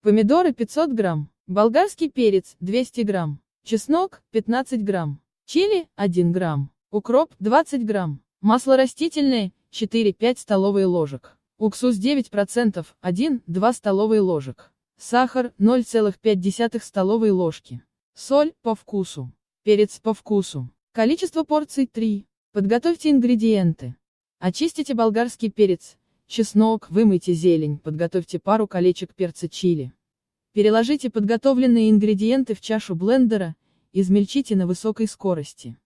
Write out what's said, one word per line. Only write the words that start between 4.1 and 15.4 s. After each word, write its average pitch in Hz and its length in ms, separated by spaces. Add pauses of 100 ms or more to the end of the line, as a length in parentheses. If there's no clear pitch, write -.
пятнадцать 226 520
грамм, 175 380 (240)
чили 381 500
один 180 380
грамм, 156 380 (200)
укроп 240 480
двадцать 247 460
грамм, 185 380 (180)
масло 247 380
растительное 262 760 (160)
четыре-пять 226 720
столовые 196 480
ложек, 156 500 (220)
уксус 220 380
девять 254 340
процентов 202 720
один-два 214 720
столовые 208 480
ложек, 151 500 (240)
сахар 247 600